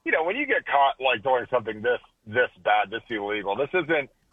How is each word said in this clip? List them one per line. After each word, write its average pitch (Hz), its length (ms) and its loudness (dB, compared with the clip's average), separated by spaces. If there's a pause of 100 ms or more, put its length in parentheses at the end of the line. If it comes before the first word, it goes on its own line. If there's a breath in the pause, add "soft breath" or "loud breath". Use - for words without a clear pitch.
you 330 60 -2
know, 175 120 2
when 185 120 -2
you 285 100 -2
get 226 220 -2
caught, 139 320 4
like, 123 240 0
doing 127 260 2
something 110 320 -2
this, 117 180 0 (280)
this 113 220 0 (140)
bad, 104 280 2
this 110 180 -6
illegal, 101 460 -2
this 139 180 -2
isn't 151 360 0 (240)